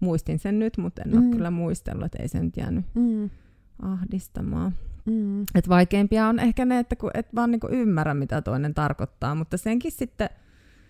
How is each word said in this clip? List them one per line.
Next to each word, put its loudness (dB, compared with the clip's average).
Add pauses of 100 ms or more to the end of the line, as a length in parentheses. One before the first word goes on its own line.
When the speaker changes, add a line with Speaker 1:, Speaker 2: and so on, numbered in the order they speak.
Speaker 1:
muistin 0
sen 0
nyt, 0
mut -6
en -2
oo 8
Speaker 2:
Mm. 6
Speaker 1:
kyllä 0
muistellut, -2
että -6
ei -4
se -4
nyt -4
jäänyt -4 (100)
Speaker 2:
Mm. 0 (520)
Speaker 1:
ahdistamaan. -4 (320)
Speaker 2:
Mm. -2 (120)
Speaker 1:
Et 4
vaikeimpia 4
on 2
ehkä 2
ne, 4
että -2
kun -6
et -6
vaan 2
niinku -2
ymmärrä, 2
mitä -2
toinen -2
tarkoittaa, -2
mutta -4
senkin -2
sitten, -4 (600)